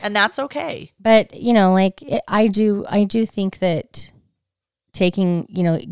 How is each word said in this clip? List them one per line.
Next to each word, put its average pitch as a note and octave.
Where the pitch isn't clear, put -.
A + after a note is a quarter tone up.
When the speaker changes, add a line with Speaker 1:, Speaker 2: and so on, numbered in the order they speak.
Speaker 1:
And G#3
that's G#3
okay. C#4+
Speaker 2:
But, A3
you A#3+
know, F#3+
like, F#3+
it, B3+
I G#3+
do, G#3
I G#3
do A3+
think G3
that -
taking, F3+
you F#3
know, E3